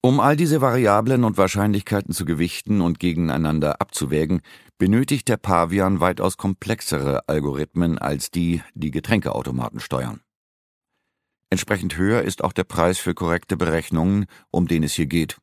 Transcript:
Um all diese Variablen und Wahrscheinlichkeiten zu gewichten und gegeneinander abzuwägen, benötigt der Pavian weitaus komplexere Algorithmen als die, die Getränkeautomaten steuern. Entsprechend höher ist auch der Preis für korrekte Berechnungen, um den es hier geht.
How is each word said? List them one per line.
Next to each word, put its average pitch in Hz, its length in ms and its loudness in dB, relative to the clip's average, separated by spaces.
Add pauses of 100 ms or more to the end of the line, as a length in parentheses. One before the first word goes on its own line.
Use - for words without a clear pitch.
Um 131 160 4
all 139 160 4
diese 156 260 2
Variablen 120 640 4
und 107 140 0
Wahrscheinlichkeiten 101 760 0
zu 85 120 -4
gewichten 85 560 0
und 85 180 0
gegeneinander 78 840 0
abzuwägen, 78 600 -2 (380)
benötigt 117 480 2
der 110 100 2
Pavian 92 640 2
weitaus 92 380 0
komplexere 90 920 -4
Algorithmen 76 720 -2
als 71 320 -4
die, 85 320 -2 (100)
die - 160 -6
Getränkeautomaten 64 880 -4
steuern. 64 420 -6 (1300)
Entsprechend 92 460 -2
höher 104 260 2
ist - 200 -4
auch - 100 -2
der 92 100 -2
Preis 87 340 2
für 92 160 -2
korrekte 85 440 -2
Berechnungen, 85 680 0 (240)
um 87 180 0
den 82 160 2
es 73 100 -2
hier 80 120 0
geht. 78 380 -2